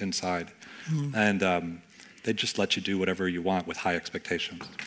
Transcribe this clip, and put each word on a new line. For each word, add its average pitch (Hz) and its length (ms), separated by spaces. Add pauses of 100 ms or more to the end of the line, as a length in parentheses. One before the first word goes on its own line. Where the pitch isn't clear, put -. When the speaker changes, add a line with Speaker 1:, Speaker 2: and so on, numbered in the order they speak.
Speaker 1:
inside. 90 500 (400)
Speaker 2:
Mm. 143 240
Speaker 1:
And, 104 280
um, 87 400 (420)
they 110 100
just - 240
let 98 180
you 101 60
do 98 160
whatever 92 280
you 87 140
want 90 260
with 87 120
high 87 180
expectations. - 680 (220)